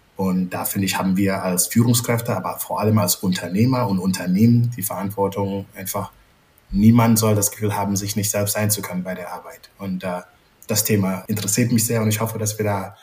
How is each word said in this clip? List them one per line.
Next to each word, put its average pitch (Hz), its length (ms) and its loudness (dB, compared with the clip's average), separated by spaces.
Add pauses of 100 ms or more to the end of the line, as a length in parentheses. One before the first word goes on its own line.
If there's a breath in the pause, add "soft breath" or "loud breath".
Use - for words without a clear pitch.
(160)
Und 92 340 0
da, 101 160 -6
finde 101 220 -2
ich, - 100 -2
haben 95 200 2
wir 95 260 0
als 90 240 0
Führungskräfte, 117 680 2
aber 90 220 -6
vor - 220 -6
allem 107 180 4
als 90 200 2
Unternehmer 101 680 0
und 95 120 0
Unternehmen 98 760 4
die 92 60 -8
Verantwortung, 98 840 -4 (120)
einfach 98 320 -6 (640)
niemand 113 480 6
soll 110 160 2
das 101 160 0
Gefühl 101 260 -4
haben, 101 180 -2
sich 101 200 -4
nicht 104 160 -2
selbst 101 220 -2
sein 104 180 0
zu 101 100 -2
können 90 220 -6
bei 92 100 -8
der - 180 -12
Arbeit. - 460 -16
Und, 92 260 -6
äh, 90 180 -6 (460)
das 110 160 0
Thema 95 440 0
interessiert 117 440 0
mich 110 140 2
sehr 117 160 0
und 107 80 2
ich 107 120 0
hoffe, 113 180 -4
dass 104 180 -4
wir 104 80 -2
da 95 380 -2